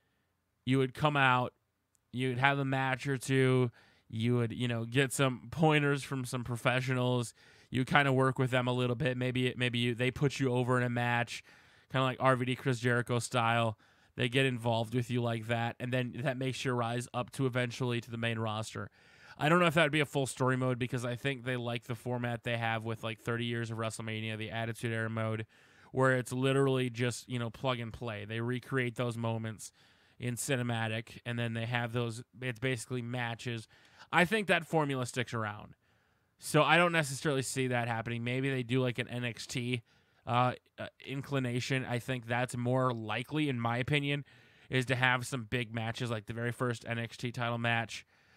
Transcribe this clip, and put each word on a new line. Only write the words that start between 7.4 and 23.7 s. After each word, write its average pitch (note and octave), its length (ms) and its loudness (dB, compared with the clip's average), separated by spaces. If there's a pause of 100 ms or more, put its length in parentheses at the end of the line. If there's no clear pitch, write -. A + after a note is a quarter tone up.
you C3 160 0
kinda C#3 280 4
work C3 240 4
with B2+ 140 2
them B2 160 4
a B2 60 2
little B2 240 0
bit, B2 200 0
maybe, B2+ 400 0
maybe A#2+ 220 0
you, A#2+ 160 2
they B2+ 160 2
put C#3 280 0
you C3 140 2
over B2+ 240 2
in B2 60 2
a B2 60 0
match, A#2+ 540 0 (480)
kinda C3 140 2
like B2+ 160 0
R C3 160 6
V B2 80 0
D B2 100 0
Chris B2+ 240 0
Jericho A#2+ 400 2
style. A#2 580 2 (380)
They B2 140 0
get C3+ 160 4
involved A#2 480 0
with B2 160 0
you A#2+ 140 0
like A#2 240 -2
that, A#2 320 -2
and B2 120 -6
then B2 220 -2 (100)
that C3+ 140 -2
makes C3 260 -4
your B2+ 120 0
rise A#2+ 400 -2
up A#2+ 160 -4
to C3+ 160 0
eventually B2 520 -2
to A2+ 120 -10
the A#2 60 -8
main A#2 200 -2
roster. A2 540 -6 (480)
I C#3+ 100 4
don't F3 100 8
know F3+ 60 6
if E3 80 4
that E3 100 6
would D3 80 2
be D3+ 80 2
a C#3+ 60 2
full C#3 220 0
story C3 280 2
mode, B2+ 220 0
because B2 260 -4
I B2 120 -4
think C3 280 -4
they B2+ 120 -4
like A#2+ 300 -4
the B2 100 -6
format A#2+ 480 -4
they A#2+ 140 -2
have A2+ 260 0
with, A2+ 200 -6
like, A2+ 160 -6
thirty A#2 260 -2
years A#2 260 -4